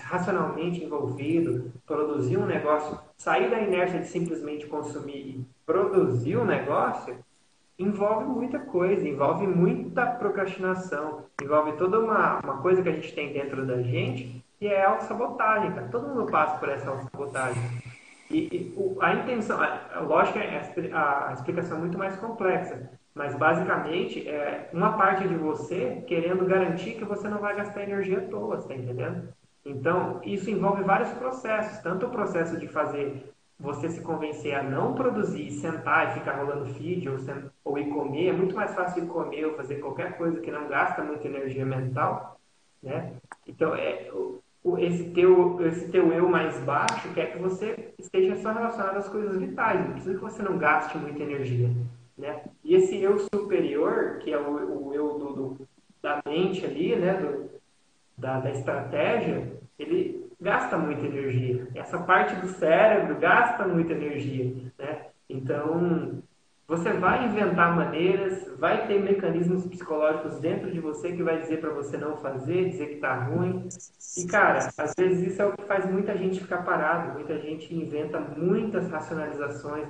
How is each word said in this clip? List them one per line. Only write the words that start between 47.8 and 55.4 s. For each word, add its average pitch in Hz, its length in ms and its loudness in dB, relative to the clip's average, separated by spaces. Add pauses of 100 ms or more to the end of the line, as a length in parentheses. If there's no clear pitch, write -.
esteja 190 380 2
só 220 160 -2
relacionado 214 460 -2
às 196 100 -4
coisas 208 280 -2
vitais, 185 480 2
não - 80 -4
precisa 190 220 -4
que - 100 -4
você 208 180 -8
não 185 140 0
gaste 151 400 2
muita 147 280 -6
energia, 123 440 0 (480)
né? 139 260 -8 (200)
E 339 140 6
esse 370 260 6
eu 202 160 4 (160)
superior, 165 840 0
que 151 120 -6
é 147 60 0
o, 143 480 -4
o 139 80 -6
eu 147 240 -2
do, 139 140 -6
do, 135 360 -8 (320)